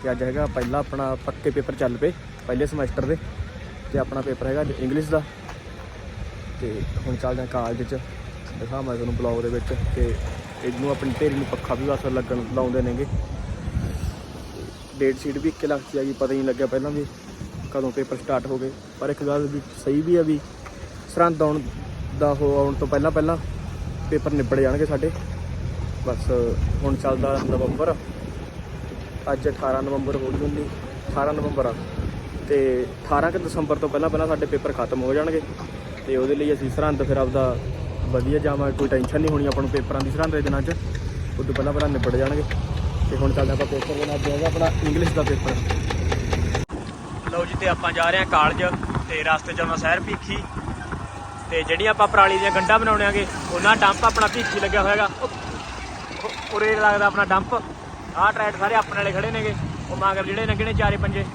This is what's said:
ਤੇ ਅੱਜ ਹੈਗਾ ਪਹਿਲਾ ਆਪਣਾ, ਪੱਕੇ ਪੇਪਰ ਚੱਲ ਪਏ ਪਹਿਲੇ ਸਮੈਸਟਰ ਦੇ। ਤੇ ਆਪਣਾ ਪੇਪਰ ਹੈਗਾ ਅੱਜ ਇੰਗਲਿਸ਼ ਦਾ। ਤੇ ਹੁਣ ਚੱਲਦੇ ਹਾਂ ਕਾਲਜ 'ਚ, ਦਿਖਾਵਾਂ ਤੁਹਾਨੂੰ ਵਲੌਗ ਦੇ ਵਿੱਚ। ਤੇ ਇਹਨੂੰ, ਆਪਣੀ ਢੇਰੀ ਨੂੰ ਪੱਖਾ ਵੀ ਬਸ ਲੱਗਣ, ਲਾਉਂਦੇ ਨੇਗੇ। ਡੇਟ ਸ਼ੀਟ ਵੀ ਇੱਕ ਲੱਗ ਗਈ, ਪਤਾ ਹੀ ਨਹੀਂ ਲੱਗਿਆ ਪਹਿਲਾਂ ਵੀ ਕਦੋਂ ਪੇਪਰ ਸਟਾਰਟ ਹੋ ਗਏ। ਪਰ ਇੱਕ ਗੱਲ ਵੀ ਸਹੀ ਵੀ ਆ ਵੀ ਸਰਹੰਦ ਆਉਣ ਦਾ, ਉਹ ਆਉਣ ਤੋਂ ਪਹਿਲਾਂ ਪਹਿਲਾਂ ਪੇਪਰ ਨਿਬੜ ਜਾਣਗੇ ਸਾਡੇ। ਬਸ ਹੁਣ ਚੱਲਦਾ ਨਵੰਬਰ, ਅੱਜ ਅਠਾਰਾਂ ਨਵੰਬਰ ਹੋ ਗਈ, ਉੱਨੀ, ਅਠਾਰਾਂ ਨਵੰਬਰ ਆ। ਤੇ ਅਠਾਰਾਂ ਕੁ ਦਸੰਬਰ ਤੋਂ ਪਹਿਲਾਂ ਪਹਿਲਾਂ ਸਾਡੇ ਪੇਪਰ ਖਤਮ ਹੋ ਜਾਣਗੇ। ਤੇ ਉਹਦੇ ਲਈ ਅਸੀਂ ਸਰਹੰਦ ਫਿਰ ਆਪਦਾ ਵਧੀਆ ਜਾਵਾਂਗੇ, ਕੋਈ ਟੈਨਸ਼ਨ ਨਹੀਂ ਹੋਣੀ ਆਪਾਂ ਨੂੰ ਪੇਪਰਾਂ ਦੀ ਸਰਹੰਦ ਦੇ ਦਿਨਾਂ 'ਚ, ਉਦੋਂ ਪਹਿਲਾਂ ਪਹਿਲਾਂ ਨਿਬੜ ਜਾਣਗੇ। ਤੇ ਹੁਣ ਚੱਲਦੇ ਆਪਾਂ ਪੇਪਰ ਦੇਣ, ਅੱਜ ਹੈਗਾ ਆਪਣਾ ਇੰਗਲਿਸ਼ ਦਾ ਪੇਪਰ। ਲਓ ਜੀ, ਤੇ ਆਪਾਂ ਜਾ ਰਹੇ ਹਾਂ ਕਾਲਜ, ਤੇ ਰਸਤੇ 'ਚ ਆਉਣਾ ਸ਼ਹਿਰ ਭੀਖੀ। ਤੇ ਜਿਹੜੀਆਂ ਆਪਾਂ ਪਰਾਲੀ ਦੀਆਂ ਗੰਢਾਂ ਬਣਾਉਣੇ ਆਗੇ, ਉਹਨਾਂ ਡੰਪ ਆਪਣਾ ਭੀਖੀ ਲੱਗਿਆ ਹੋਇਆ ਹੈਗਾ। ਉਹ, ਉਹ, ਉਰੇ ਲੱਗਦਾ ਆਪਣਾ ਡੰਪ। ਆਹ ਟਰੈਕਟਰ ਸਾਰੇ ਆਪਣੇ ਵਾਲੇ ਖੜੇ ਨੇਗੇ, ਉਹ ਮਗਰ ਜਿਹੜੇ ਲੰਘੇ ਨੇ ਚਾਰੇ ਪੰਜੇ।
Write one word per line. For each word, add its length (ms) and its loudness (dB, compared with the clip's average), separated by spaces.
ਤੇ 80 0
ਅੱਜ 120 0
ਹੈਗਾ 220 0
ਪਹਿਲਾ 240 0
ਆਪਣਾ, 360 -2
ਪੱਕੇ 240 -2
ਪੇਪਰ 260 -2
ਚੱਲ 220 0
ਪਏ 140 2
ਪਹਿਲੇ 180 0
ਸਮੈਸਟਰ 400 -2
ਦੇ। 120 2
ਤੇ 80 0
ਆਪਣਾ 220 -2
ਪੇਪਰ 260 -4
ਹੈਗਾ 140 0
ਅੱਜ 180 -2
ਇੰਗਲਿਸ਼ 300 0
ਦਾ। 120 2
ਤੇ 120 -4
ਹੁਣ 100 -2
ਚੱਲਦੇ 260 -2
ਹਾਂ 60 -6
ਕਾਲਜ 360 -2
'ਚ, 160 -4
ਦਿਖਾਵਾਂ 360 -4
ਤੁਹਾਨੂੰ 200 -2
ਵਲੌਗ 260 0
ਦੇ 80 0
ਵਿੱਚ। 260 -2
ਤੇ 180 2
ਇਹਨੂੰ, 280 -2
ਆਪਣੀ 280 -2
ਢੇਰੀ 160 4
ਨੂੰ 160 0
ਪੱਖਾ 220 -2
ਵੀ 160 -2
ਬਸ 180 0
ਲੱਗਣ, 360 -2
ਲਾਉਂਦੇ 260 2
ਨੇਗੇ। 260 0
ਡੇਟ 200 2
ਸ਼ੀਟ 180 -4
ਵੀ 120 0
ਇੱਕ 160 -6
ਲੱਗ 140 0
ਗਈ, 200 0
ਪਤਾ 200 0
ਹੀ 40 0
ਨਹੀਂ 100 0
ਲੱਗਿਆ 200 0
ਪਹਿਲਾਂ 240 0
ਵੀ 140 -2
ਕਦੋਂ 200 0
ਪੇਪਰ 260 -4
ਸਟਾਰਟ 300 -2
ਹੋ 100 -2
ਗਏ। 140 -4
ਪਰ 100 -2
ਇੱਕ 140 -4
ਗੱਲ 240 2
ਵੀ 140 -4
ਸਹੀ 180 2
ਵੀ 140 4
ਆ 60 8
ਵੀ 180 4
ਸਰਹੰਦ 300 4
ਆਉਣ 160 2
ਦਾ, 120 6
ਉਹ 280 4
ਆਉਣ 140 4
ਤੋਂ 140 0
ਪਹਿਲਾਂ 240 2
ਪਹਿਲਾਂ 260 2
ਪੇਪਰ 220 0
ਨਿਬੜ 280 2
ਜਾਣਗੇ 260 4
ਸਾਡੇ। 260 0
ਬਸ 240 0
ਹੁਣ 120 2
ਚੱਲਦਾ 380 2
ਨਵੰਬਰ, 440 2
ਅੱਜ 180 0
ਅਠਾਰਾਂ 340 0
ਨਵੰਬਰ 320 -2
ਹੋ 160 -2
ਗਈ, 140 0
ਉੱਨੀ, 240 -2
ਅਠਾਰਾਂ 240 0
ਨਵੰਬਰ 320 0
ਆ। 80 0
ਤੇ 100 4
ਅਠਾਰਾਂ 460 0
ਕੁ 80 -2
ਦਸੰਬਰ 360 0
ਤੋਂ 140 -2
ਪਹਿਲਾਂ 200 2
ਪਹਿਲਾਂ 180 0
ਸਾਡੇ 180 0
ਪੇਪਰ 280 -2
ਖਤਮ 300 -2
ਹੋ 100 2
ਜਾਣਗੇ। 280 2
ਤੇ 100 0
ਉਹਦੇ 180 2
ਲਈ 180 2
ਅਸੀਂ 160 -2
ਸਰਹੰਦ 340 0
ਫਿਰ 140 2
ਆਪਦਾ 380 2
ਵਧੀਆ 280 2
ਜਾਵਾਂਗੇ, 380 0
ਕੋਈ 100 2
ਟੈਨਸ਼ਨ 340 2
ਨਹੀਂ 100 4
ਹੋਣੀ 160 2
ਆਪਾਂ 140 0
ਨੂੰ 100 0
ਪੇਪਰਾਂ 300 0
ਦੀ 100 0
ਸਰਹੰਦ 200 0
ਦੇ 100 2
ਦਿਨਾਂ 200 2
'ਚ, 140 -2
ਉਦੋਂ 140 0
ਪਹਿਲਾਂ 200 0
ਪਹਿਲਾਂ 160 2
ਨਿਬੜ 260 2
ਜਾਣਗੇ। 280 2
ਤੇ 80 0
ਹੁਣ 160 4
ਚੱਲਦੇ 180 2
ਆਪਾਂ 140 2
ਪੇਪਰ 280 -2
ਦੇਣ, 220 0
ਅੱਜ 140 0
ਹੈਗਾ 180 2
ਆਪਣਾ 200 4
ਇੰਗਲਿਸ਼ 260 4
ਦਾ 100 4
ਪੇਪਰ। 320 2
ਲਓ 140 0
ਜੀ, 140 -6
ਤੇ 80 2
ਆਪਾਂ 240 2
ਜਾ 180 4
ਰਹੇ 100 4
ਹਾਂ 60 4
ਕਾਲਜ, 380 4
ਤੇ 140 -2
ਰਸਤੇ 300 2
'ਚ 80 -4
ਆਉਣਾ 140 0
ਸ਼ਹਿਰ 240 2
ਭੀਖੀ। 380 -4
ਤੇ 140 0
ਜਿਹੜੀਆਂ 280 4
ਆਪਾਂ 160 6
ਪਰਾਲੀ 300 8
ਦੀਆਂ 140 4
ਗੰਢਾਂ 280 6
ਬਣਾਉਣੇ 260 4
ਆਗੇ, 200 2
ਉਹਨਾਂ 240 6
ਡੰਪ 280 6
ਆਪਣਾ 220 6
ਭੀਖੀ 320 0
ਲੱਗਿਆ 220 4
ਹੋਇਆ 100 4
ਹੈਗਾ। 180 4
ਉਹ, 60 -2
ਉਹ, 320 -6
ਉਰੇ 200 6
ਲੱਗਦਾ 320 6
ਆਪਣਾ 180 4
ਡੰਪ। 280 2
ਆਹ 800 0
ਟਰੈਕਟਰ 280 0
ਸਾਰੇ 160 2
ਆਪਣੇ 220 2
ਵਾਲੇ 140 2
ਖੜੇ 200 0
ਨੇਗੇ, 220 0
ਉਹ 80 -4
ਮਗਰ 280 2
ਜਿਹੜੇ 200 -2
ਲੰਘੇ 200 2
ਨੇ 80 -2
ਚਾਰੇ 240 4
ਪੰਜੇ। 380 0